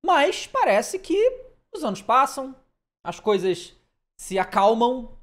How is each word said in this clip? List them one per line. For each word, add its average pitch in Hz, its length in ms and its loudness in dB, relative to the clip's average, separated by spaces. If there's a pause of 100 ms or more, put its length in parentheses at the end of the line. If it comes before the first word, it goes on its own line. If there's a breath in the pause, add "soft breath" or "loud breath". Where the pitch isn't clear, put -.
Mas 330 440 2
parece 370 520 0
que 440 440 0 (320)
os 330 100 -10
anos 196 160 -4
passam, 262 560 0 (480)
as - 160 -10
coisas 185 560 -2 (420)
se 190 200 -6
acalmam 226 840 0